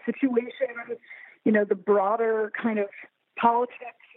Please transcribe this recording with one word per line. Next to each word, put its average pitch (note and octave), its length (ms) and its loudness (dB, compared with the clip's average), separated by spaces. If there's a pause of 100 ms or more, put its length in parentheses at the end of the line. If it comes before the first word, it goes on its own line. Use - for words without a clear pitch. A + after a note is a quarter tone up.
situation, A#3+ 920 -4 (460)
you A3 80 4
know, G#3 140 4
the G3+ 100 2
broader G#3+ 760 0 (100)
kind A3 180 0
of G3+ 80 0 (520)
politics A#3+ 640 0 (120)